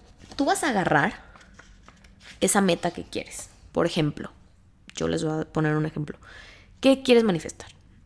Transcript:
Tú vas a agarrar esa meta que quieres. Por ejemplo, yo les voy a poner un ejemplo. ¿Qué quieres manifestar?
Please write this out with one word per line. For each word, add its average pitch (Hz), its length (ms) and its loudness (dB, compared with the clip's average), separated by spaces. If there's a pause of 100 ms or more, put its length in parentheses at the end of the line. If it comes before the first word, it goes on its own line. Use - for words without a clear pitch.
(360)
Tú 285 80 0
vas 370 200 0
a 311 60 0
agarrar 175 440 2 (1300)
esa 202 200 2
meta 175 300 2
que - 140 -10
quieres. - 460 -12 (220)
Por 165 140 2
ejemplo, 151 440 -2 (680)
yo - 100 -2
les 165 180 -2
voy 156 160 -4
a 156 40 -6
poner 151 320 -2
un 156 100 -2
ejemplo. 151 320 -10 (600)
¿Qué 269 220 4
quieres 233 220 6
manifestar? - 440 -4 (380)